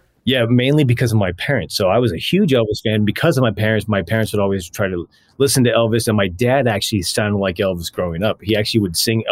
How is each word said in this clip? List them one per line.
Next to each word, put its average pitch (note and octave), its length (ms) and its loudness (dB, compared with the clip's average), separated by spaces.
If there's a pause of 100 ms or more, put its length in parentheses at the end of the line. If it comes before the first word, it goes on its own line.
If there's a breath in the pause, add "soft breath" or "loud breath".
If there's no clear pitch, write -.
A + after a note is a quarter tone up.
(240)
Yeah, B2+ 200 2
mainly B2+ 400 4
because A#2+ 280 2
of A2 60 2
my F#2 140 0
parents. F#2 420 -4
So F#2+ 140 0
I G2+ 100 4
was A#2+ 140 2
a D#2+ 60 -6
huge F3+ 340 0
Elvis A2 320 0
fan G#2+ 220 2
because C3+ 320 0
of B2+ 40 2
my A2+ 80 2
parents. G#2+ 380 -2
My G2 140 0
parents A2 300 -2
would G#2 80 -2
always G2 280 -2
try G2+ 180 -4
to F2 220 -8 (300 soft breath)
listen B2+ 260 2
to A#2+ 60 4
Elvis, A2+ 380 2
and G#2+ 80 2
my G2 120 2
dad A#2+ 400 0
actually G#2 340 -2
sounded G#2 360 -2
like F#2+ 180 -2
Elvis F#2 340 -4
growing F2 320 -6
up. G#2 200 -2
He G#2 120 -2
actually G#2+ 260 -2
would F2+ 180 -2
sing A2+ 340 -2